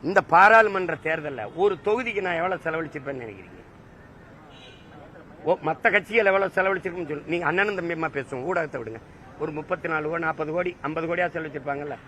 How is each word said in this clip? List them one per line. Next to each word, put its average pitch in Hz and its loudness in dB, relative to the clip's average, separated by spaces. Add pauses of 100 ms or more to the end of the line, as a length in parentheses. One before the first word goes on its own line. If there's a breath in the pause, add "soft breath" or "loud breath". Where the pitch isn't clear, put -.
இந்த 185 4 (100)
பாராளுமன்ற 190 8 (120)
தேர்தல்ல 151 -4 (220)
ஒரு 202 4 (120)
தொகுதிக்கு 214 0
நான் 175 0
எவ்வளவு 180 -2
செலவழிச்சிருப்பேன்னு 143 -6
நினைக்கிறீங்க? 90 -14 (1800)
ஓ, 160 4 (120)
மத்த 196 0
கட்சிகள் 208 2
எவ்வளவு 190 2
செலவழிச்சிருக்குன்னு 185 -2
சொல்லு. 147 -8
நீங்க 170 -2
அண்ணனும் 196 2
தம்பியுமா 165 -4
பேசுவோம், 135 -6
ஊடகத்தை 160 -2
விடுங்க. 110 -10 (420)
ஒரு 160 -4
முப்பத்தி 165 -6
நாலு 156 0
கோடி, 165 -2
நாற்பது 156 -2
கோடி, 180 -2 (160)
ஐம்பது 160 -4
கோடியா 170 0
செலவழிச்சிருப்பாங்கல்ல. 147 -6 (100)